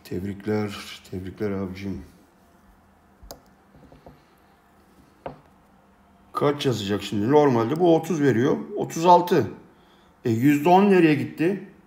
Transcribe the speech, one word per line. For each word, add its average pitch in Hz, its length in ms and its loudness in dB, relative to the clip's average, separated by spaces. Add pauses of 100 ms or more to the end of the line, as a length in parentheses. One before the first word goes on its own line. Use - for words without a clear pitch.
Tebrikler, 101 960 -8 (100)
tebrikler 92 400 -8
abicim. 95 500 -8 (4000)
Kaç 143 320 -2
yazacak 101 380 -2
şimdi? 107 280 -2
Normalde 143 480 2
bu 170 160 4
otuz 160 260 -2
veriyor. 135 360 2 (180)
Otuz 160 300 -6
altı. 175 420 4 (800)
E, 123 40 -2
yüzde 143 400 2
on 196 220 6
nereye 160 240 4
gitti? 156 480 -4 (240)